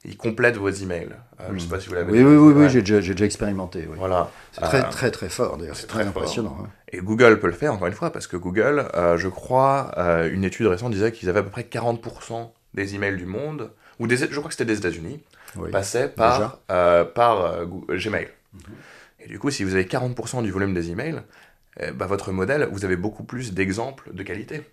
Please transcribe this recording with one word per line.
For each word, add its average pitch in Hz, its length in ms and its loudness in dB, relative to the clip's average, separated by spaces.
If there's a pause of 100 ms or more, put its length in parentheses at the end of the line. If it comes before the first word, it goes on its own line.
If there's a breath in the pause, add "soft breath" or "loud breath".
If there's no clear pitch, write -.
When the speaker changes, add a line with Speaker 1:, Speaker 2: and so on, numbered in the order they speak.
Speaker 1:
il 98 120 -16
complète 117 400 0
vos 98 120 -2
emails. 92 400 -6 (320)
Euh, 92 120 -12
je 92 60 -6
sais 85 60 -8
Speaker 2:
Hmm. 85 40 -8
Speaker 1:
pas 92 100 -6
si - 100 -12
vous 92 60 -8
l'avez 87 160 -2
Speaker 2:
Oui, 110 80 6
Speaker 1:
déjà 135 100 10
Speaker 2:
oui, 151 80 12
oui, 151 120 12
Speaker 1:
vu. 143 100 12
Speaker 2:
oui, 147 60 10
Speaker 1:
Ouais. 139 40 6
Speaker 2:
j'ai 127 120 6
déjà, 101 200 4
j'ai 92 140 -2
déjà 101 100 2
expérimenté, 98 540 -4 (100)
oui. 80 80 -12
Speaker 1:
Voilà. 92 320 0 (220 loud breath)
Speaker 2:
C'est - 100 -18
très, 127 240 2
Speaker 1:
Euh, - 40 -4
Speaker 2:
très, 120 220 -2
très - 180 -8
fort, - 280 -4
d'ailleurs. 78 180 -10
C'est - 60 -12
Speaker 1:
c'est - 60 -16
Speaker 2:
très - 160 -4
Speaker 1:
très 98 100 -4
fort. 92 80 -6
Speaker 2:
impressionnant, 104 420 -4
hein. 101 60 -14 (220)
Speaker 1:
Et 92 80 -10
Google 110 400 6
peut 98 80 0
le 85 60 2
faire, 147 200 -2
encore 92 140 -4
une 95 60 -2
fois, 170 180 -6
parce - 160 -10
que 92 100 -8
Google, 107 560 0
euh, 85 240 4
je 95 100 -4
crois, 135 680 0
euh, 82 340 2
une 95 140 -2
étude 104 220 0
récente 104 240 0
disait 107 200 0
qu'ils 92 160 -10
avaient 92 120 0
à 101 40 2
peu 101 60 -10
près 110 160 -10
quarante 117 360 -4
pour 113 220 -14
cent 117 300 -12 (220)
des 98 200 -6
emails 101 220 -4
du 87 80 -10
monde, 117 460 -10 (280 soft breath)
ou 117 80 -4
des, 123 100 2
je 135 80 -2 (120)
crois 143 120 -4
que - 20 -14
c'était 131 140 -4
des 110 120 0
États-Unis, 90 440 -6 (360 soft breath)
Speaker 2:
Oui. 85 140 -8
Speaker 1:
passaient 117 380 -2
par, 120 280 2
Speaker 2:
Déjà. 113 220 -4 (120)
Speaker 1:
euh, 87 340 4
par, 117 380 2
euh, 87 220 -4
Goo-, 87 240 -10
Gmail. 92 380 -4 (260)
Speaker 2:
Mhm. 98 60 -20 (680 loud breath)
Speaker 1:
Et - 20 -20
du 104 120 -14
coup, 139 120 -4
si 117 120 -4
vous 95 100 -2
avez 95 140 2
quarante 123 280 -4
pour 113 140 -10
cent 123 120 -6
du 107 100 -2
volume 98 220 0
des 85 180 -4
emails, 127 300 -8 (600 soft breath)
euh, 80 100 -6
bah, 92 140 -8
votre 95 260 -4
modèle, 110 400 0
vous 101 140 -6
avez 92 100 0
beaucoup 107 280 -6
plus 123 300 -10
d'exemples 95 600 -4
de 95 100 -12
qualité. 110 380 -12 (120)